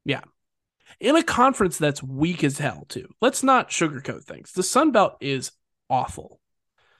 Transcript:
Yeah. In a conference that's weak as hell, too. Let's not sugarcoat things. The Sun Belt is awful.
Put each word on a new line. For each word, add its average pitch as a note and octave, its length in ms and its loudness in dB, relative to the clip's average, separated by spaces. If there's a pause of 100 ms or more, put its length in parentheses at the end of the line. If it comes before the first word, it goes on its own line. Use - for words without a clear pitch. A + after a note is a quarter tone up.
Yeah. C3+ 180 -4 (760)
In C4 160 2
a E4 80 4
conference A#3+ 540 2
that's D3 260 0
weak D3 400 -2
as C#3 140 0
hell, A#2+ 320 -6
too. - 180 -12 (140)
Let's B3+ 220 0
not C4 260 2
sugarcoat D3 560 -4
things. - 260 -18
The F3+ 120 -4
Sun D4 280 2
Belt G3+ 300 4
is C3+ 300 -6 (380)
awful. - 520 -6 (580)